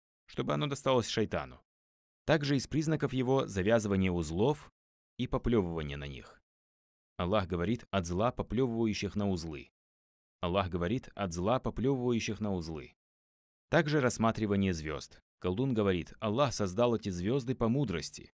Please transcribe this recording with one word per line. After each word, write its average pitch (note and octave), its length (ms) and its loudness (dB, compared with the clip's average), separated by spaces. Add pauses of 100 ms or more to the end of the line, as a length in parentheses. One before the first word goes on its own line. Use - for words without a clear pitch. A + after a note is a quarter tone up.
(260)
Чтобы C3+ 280 -4
оно D3 140 -2
досталось C3 420 0
шайтану. E2 520 -4 (640)
Также C#3+ 300 2
из B2+ 120 -2
признаков D3 460 0
его C3 340 2
завязывание G2 640 2
узлов F2 600 0 (460)
и B2 100 -4
поплевывание E2+ 680 0
на C#2+ 100 -8
них. - 340 -14 (760)
Аллах F2+ 300 0
говорит: F2+ 440 -2
«От F#2+ 140 0
зла F#2 260 0
поплевывающих A2+ 840 -2
на G2+ 140 0
узлы». D#2+ 420 -6 (680)
Аллах F2+ 300 0
говорит: F2 460 -2
«От F#2+ 180 -4
зла G2 260 0
поплевывающих A#2+ 800 -2
на G#2 140 -2
узлы». D#2+ 420 -6 (720)
Также D3 320 2
рассматривание G#2+ 720 2
звезд. D2+ 480 -8 (160)
Колдун A2+ 380 0
говорит: F#2+ 440 2
«Аллах A2+ 340 0
создал G#2+ 420 2
эти G#2 140 -4
звезды A2+ 440 -2
по A2+ 160 0
мудрости. A2+ 680 -2